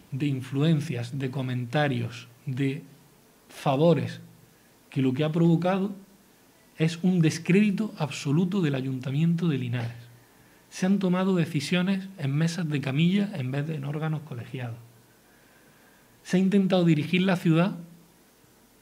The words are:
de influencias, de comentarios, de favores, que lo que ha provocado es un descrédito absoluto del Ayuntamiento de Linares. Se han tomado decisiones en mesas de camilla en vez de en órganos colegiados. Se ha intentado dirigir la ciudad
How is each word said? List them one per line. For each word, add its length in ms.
de 160
influencias, 880
de 140
comentarios, 960
de 380
favores, 720
que 120
lo 120
que 100
ha 80
provocado 640
es 260
un 160
descrédito 800
absoluto 640
del 140
Ayuntamiento 720
de 100
Linares. 520
Se 160
han 140
tomado 360
decisiones 720
en 180
mesas 340
de 120
camilla 520
en 180
vez 160
de 80
en 100
órganos 360
colegiados. 560
Se 140
ha 20
intentado 460
dirigir 380
la 140
ciudad 380